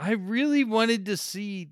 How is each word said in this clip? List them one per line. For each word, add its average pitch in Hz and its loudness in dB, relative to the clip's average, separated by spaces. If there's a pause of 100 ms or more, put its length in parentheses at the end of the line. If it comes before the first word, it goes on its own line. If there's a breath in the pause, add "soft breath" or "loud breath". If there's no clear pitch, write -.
I 185 -2
really 247 2
wanted 220 2
to 202 0
see 196 -8